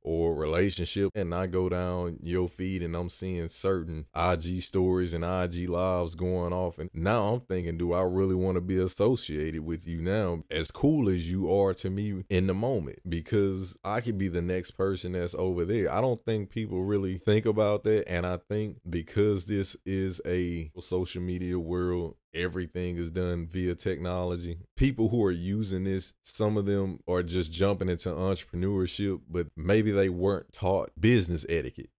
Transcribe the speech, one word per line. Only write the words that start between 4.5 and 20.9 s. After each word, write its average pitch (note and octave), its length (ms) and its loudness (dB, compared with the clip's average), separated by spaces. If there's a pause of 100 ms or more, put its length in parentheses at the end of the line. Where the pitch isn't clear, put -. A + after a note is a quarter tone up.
stories F#2 540 2
and E2+ 120 -2
I F2+ 220 0
G F2 200 -4
lives F2 480 0
going F2+ 380 0
off, F2+ 260 -2
and D#2+ 140 -8
now G#2 400 2
I'm B2 80 -2
thinking, E2+ 360 -2
do F2 160 0
I F#2 100 4
really F#2+ 320 2
wanna F2+ 260 2
be F#2 180 0
associated D#2+ 840 0
with E2 220 -6
you E2+ 120 -4
now, F2 500 0
as E2 220 -4
cool C#3 380 2
as E2+ 200 0
you F2+ 220 0
are G2 220 4
to - 160 -4
me G2 400 -4
in F#2+ 180 4
the F#2 60 2
moment? G2+ 460 -2 (100)
Because F#2+ 720 0
I G#2 180 -2
could A2+ 160 -4
be F#2+ 100 2
the F2 140 0
next F2+ 300 -2
person F#2+ 420 -2
that's F2 220 -4
over F2+ 300 0
there. G2 260 2
I G2+ 100 2
don't B2 220 0
think G#2+ 280 -2
people G2+ 320 -2
really F#2+ 340 2
think G#2+ 280 4
about G#2 380 4
that, G#2+ 260 4
and F2 160 0
I F2+ 120 0 (100)
think G#2+ 300 -4 (120)
because F#2 560 0
this G2 300 -2 (100)
is F#2+ 400 -2
a F2 540 -2
social F2+ 420 -4